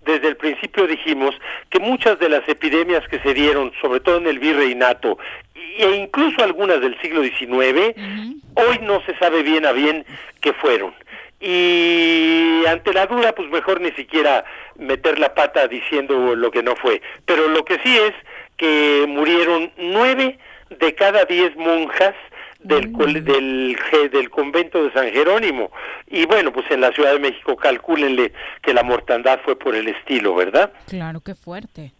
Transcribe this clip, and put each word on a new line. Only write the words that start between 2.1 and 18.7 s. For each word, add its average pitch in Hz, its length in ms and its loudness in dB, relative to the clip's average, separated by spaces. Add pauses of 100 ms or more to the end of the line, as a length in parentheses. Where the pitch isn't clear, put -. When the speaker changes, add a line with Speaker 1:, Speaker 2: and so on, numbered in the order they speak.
Speaker 1:
de 170 80 2
las 147 220 2
epidemias 160 580 0
que 131 120 -6
se 139 140 0
dieron, 143 380 0 (100)
sobre 139 200 0
todo 175 160 2
en 175 100 -2
el 139 120 -2
virreinato, 127 800 0 (380)
e 190 400 0
incluso 233 480 0
algunas 180 380 0
del 123 180 -2
siglo 160 220 -2
diecinueve, 131 760 0
Speaker 2:
Ujú. 214 720 -4
Speaker 1:
hoy 247 140 0
no 202 240 -2
se 180 120 -6
sabe 165 260 2
bien 156 220 0
a 143 60 4
bien 147 320 0 (380)
qué 147 100 0
fueron. 107 420 0 (460)
Y 165 1300 2
ante 165 240 0
la 190 140 2
duda, 233 280 0
pues 170 160 -8
mejor 151 300 -2
ni 175 120 -4
siquiera 143 520 0 (340)
meter 151 420 -2
la 147 140 2
pata 147 340 2
diciendo 127 680 0
lo 117 160 0
que 120 120 -2
no 123 120 0
fue. 117 260 0 (240)
Pero 160 220 2
lo 156 160 2
que 185 200 -2
sí 254 140 4
es 214 160 2 (440)
que 147 500 2